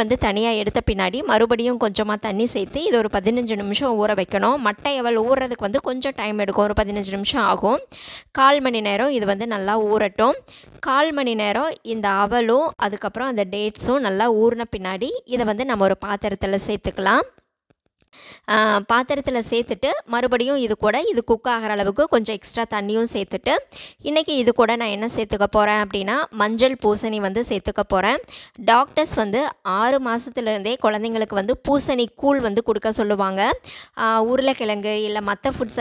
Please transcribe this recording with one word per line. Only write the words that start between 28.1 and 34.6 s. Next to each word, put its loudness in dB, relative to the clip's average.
doctors 2
வந்து -2
ஆறு 0
மாசத்துல -4
இருந்தே -4
குழந்தைங்களுக்கு -2
வந்து -2
பூசணி 0
கூழ் 2
வந்து 0
கொடுக்க 0
சொல்லுவாங்க. 0
ஆ, 2
உருளைக்கிழங்கு 0